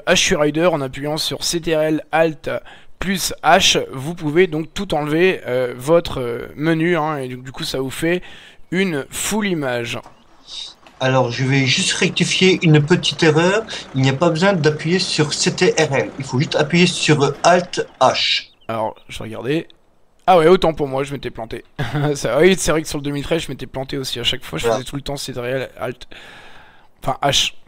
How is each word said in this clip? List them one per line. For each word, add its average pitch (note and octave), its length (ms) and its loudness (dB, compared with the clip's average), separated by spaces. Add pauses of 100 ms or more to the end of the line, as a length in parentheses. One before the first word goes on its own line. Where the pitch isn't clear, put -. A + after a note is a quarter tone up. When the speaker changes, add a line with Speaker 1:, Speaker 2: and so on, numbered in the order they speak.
Speaker 1:
H F3+ 260 2
U D3+ 140 2
Hider, D#3 200 2
en E3 120 2
appuyant C#3 380 -6
sur C#3+ 260 -6
C E3+ 160 -2
T D#3+ 160 -2
R D3+ 60 2
L D#3 320 0
Alt D#3+ 360 2 (480)
plus F#3 360 -2 (100)
H, D#3+ 480 4
vous C3+ 240 -8
pouvez E3+ 320 2
donc D#3 260 -6
tout G3+ 200 -6
enlever, D#3 540 0
euh, B2 280 -2
votre, D3 460 2
euh, A#2+ 340 -6
menu, E3 400 2
hein, D#3 220 -2
et C3 100 -8
donc, B2+ 160 -12
du C3 80 -14
coup D#3+ 140 -8
ça C3+ 160 -4
vous C3+ 80 -4
fait E3+ 320 -2 (500)
une E3+ 380 -2
full G3+ 380 -4
image. B2 520 -4 (1000)
Speaker 2:
Alors, C3 320 2
je A#2 120 -4
vais C3+ 220 2
juste F3 280 0
rectifier - 680 2
une D3+ 200 6
petite F3 420 0
erreur. F3 420 4 (280)
Il C3+ 80 0
n'y C3+ 80 4
a C3+ 40 2
pas E3+ 160 2
besoin E3+ 240 2
d'appuyer D#3+ 460 2
sur D3 340 -2
C - 200 0
T F3+ 180 2
R D3+ 220 0
L. A2+ 240 0
Il C#3 60 -6
faut B2+ 160 -4
juste D#3 160 -2
appuyer E3+ 320 4
sur C#3+ 460 2 (100)
Alt F3+ 420 2 (140)
H. - 520 0 (180)
Speaker 1:
Alors, A2 260 -4 (140)
je - 80 -12
vais A#2 80 -12
regarder. A2 420 -4 (600)
Ah F#3 100 8
ouais, D#3 100 6
autant F3 260 6
pour D3+ 140 -2
moi, C3+ 160 -4
je C#3 80 -10
m'étais C3 200 -8
planté. A#2 340 -12 (120)
<laughs> D3 380 -2
Ça, C3+ 240 0
oui, F#3 180 6
c'est - 140 0
vrai D#3 120 0
que - 40 -14
sur D#3 120 -6
le C#3+ 40 -8
deux C#3+ 80 -6
mille C#3+ 120 -4
treize, E3 180 -2
je - 80 -8
m'étais C3 160 -10
planté C3+ 320 -8
aussi. C3 240 -6
À - 20 -6
chaque - 220 -6
fois, - 120 -8
je D3+ 60 -6
Speaker 2:
Voilà. A2+ 140 0
Speaker 1:
faisais B2+ 120 -10
tout - 60 -8
le C#3 60 -8
temps C#3 160 -8
C C3+ 160 -10
T B2+ 80 -8
R A#2+ 40 -6
L, B2+ 320 -6
Alt. B2 300 -10 (920)
Enfin, - 200 -4
H, - 300 0 (160)